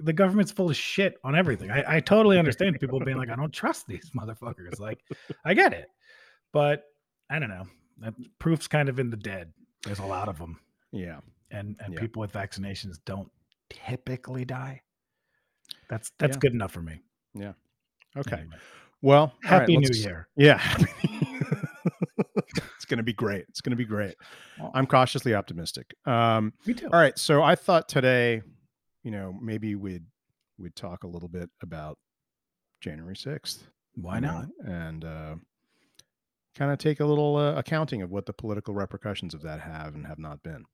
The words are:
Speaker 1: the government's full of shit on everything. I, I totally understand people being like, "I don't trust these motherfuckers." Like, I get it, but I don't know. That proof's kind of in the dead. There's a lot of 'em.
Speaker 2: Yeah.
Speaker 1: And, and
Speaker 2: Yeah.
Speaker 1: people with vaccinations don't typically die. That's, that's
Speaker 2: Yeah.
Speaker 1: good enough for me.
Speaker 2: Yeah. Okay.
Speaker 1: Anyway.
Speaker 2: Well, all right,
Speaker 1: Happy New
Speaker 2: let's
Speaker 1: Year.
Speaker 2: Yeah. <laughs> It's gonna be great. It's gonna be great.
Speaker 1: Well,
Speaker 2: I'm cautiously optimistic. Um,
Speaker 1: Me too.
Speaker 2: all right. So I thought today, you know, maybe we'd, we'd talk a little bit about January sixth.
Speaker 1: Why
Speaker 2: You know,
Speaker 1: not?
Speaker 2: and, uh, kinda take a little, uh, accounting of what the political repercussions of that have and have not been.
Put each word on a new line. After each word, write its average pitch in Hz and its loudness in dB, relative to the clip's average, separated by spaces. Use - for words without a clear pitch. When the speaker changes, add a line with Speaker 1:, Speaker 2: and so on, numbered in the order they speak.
Speaker 1:
the 160 2
government's 196 4
full 180 0
of 139 2
shit - -2
on 135 0
everything. 127 2
I, 143 0
I - 4
totally 208 8
understand 165 2
people 131 -2
being 131 -4
like, 123 -6
"I 113 -6
don't 147 -4
trust - -4
these - -12
motherfuckers." 110 -10
Like, 110 -10
I 165 2
get 349 4
it, - -12
but 147 2
I 151 -4
don't 123 -6
know. 92 -12
That 110 -10
proof's 160 0
kind 147 2
of 131 -4
in 123 -2
the 113 -8
dead. 98 -10
There's 101 -6
a 98 -8
lot 95 -4
of 80 -8
'em. 82 -12
Speaker 2:
Yeah. 87 -10
Speaker 1:
And, 101 -10
and 92 -10
Speaker 2:
Yeah. 80 -8
Speaker 1:
people 110 -8
with 101 -8
vaccinations 98 -10
don't 95 -10
typically 127 -10
die. 131 -10
That's, - -8
that's 139 0
Speaker 2:
Yeah. - -8
Speaker 1:
good 135 4
enough 104 -2
for 87 -12
me. 80 -12
Speaker 2:
Yeah. 101 -12
Okay. 139 -6
Speaker 1:
Anyway. 80 -14
Speaker 2:
Well, 143 10
all 151 -2
right, 175 -4
Speaker 1:
Happy 147 6
New 143 6
Speaker 2:
let's 113 2
Speaker 1:
Year. 85 -10
Speaker 2:
Yeah. 143 10
<laughs> - 8
It's - -18
gonna 113 -2
be 113 -2
great. 101 -2
It's - -14
gonna 123 -2
be 123 -2
great. 104 -4
Speaker 1:
Well, 156 -10
Speaker 2:
I'm 131 4
cautiously 127 4
optimistic. 82 -4
Um, 113 2
Speaker 1:
Me 233 -2
too. 302 -10
Speaker 2:
all 170 6
right. 143 6
So 151 4
I 165 6
thought - 2
today, 123 2
you 117 -8
know, 98 -8
maybe 110 -4
we'd, 92 -8
we'd 87 -14
talk 87 -12
a 95 -12
little 85 -12
bit 85 -10
about 78 -12
January 82 -12
sixth. - -12
Speaker 1:
Why 92 -8
Speaker 2:
You 117 -2
know, 147 -2
Speaker 1:
not? 139 -12
Speaker 2:
and, 82 -10
uh, 78 -12
kinda 143 -2
take 151 -2
a 147 0
little, 147 2
uh, 147 2
accounting 147 -4
of 90 -8
what 98 -6
the 107 -10
political 104 -8
repercussions 98 -6
of 76 -14
that 78 -10
have - -12
and 151 -14
have 156 -14
not 143 -14
been. 156 -14